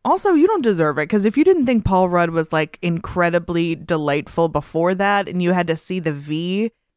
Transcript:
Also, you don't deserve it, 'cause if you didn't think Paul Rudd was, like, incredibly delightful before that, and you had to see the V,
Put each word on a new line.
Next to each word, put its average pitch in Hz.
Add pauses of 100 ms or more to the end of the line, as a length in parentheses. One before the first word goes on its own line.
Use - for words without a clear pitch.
Also, 370
you 311
don't 392
deserve 165
it, 151
'cause 208
if 220
you 302
didn't 349
think 240
Paul 185
Rudd 170
was, 160
like, 156
incredibly 170
delightful 160
before 160
that, 202
and 180
you 175
had 175
to 160
see 185
the 156
V, 165 (240)